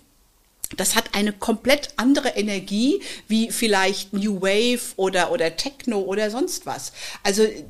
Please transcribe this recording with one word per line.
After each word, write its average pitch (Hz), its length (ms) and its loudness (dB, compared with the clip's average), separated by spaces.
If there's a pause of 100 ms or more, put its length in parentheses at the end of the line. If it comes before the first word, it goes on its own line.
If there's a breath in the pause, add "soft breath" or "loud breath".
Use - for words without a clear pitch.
(760)
Das - 200 0
hat - 180 -2
eine 208 180 2
komplett 240 640 0
andere 277 340 4
Energie 208 680 0 (280 loud breath)
wie 220 240 2
vielleicht 196 600 2
New 202 280 -2
Wave 220 400 2 (160)
oder, 185 340 2
oder 165 260 0
Techno 233 440 -4
oder 202 300 -2
sonst 294 360 -4
was. - 260 -8 (300 loud breath)
Also 208 240 4 (240)